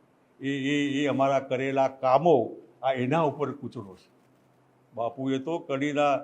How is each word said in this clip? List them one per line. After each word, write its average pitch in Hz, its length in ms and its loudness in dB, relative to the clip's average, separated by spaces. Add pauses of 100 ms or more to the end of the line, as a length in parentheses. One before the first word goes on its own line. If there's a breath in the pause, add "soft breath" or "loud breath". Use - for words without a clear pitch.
(400)
એ, 135 100 -6
એ, 143 540 0
એ 143 40 0
અમારા 135 320 2
કરેલા 135 480 0
કામો, 131 640 4 (340)
આ 131 80 2
એના 135 300 0
ઉપર 143 300 -2
કૂચડો 113 440 -12
છે. - 140 -20 (840)
બાપુએ 131 440 -2
તો 160 200 -4
કડીના 143 640 0